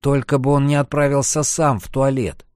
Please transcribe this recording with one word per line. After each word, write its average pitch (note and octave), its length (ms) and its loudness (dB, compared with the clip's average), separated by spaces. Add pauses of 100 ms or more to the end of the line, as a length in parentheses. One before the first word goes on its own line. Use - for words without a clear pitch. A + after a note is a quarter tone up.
"Только C#3 360 0
бы C3+ 140 0
он C#3+ 160 2
не D3 80 2
отправился C#3+ 680 0
сам C#3 360 0
в - 80 -14
туалет", C3+ 580 -2 (100)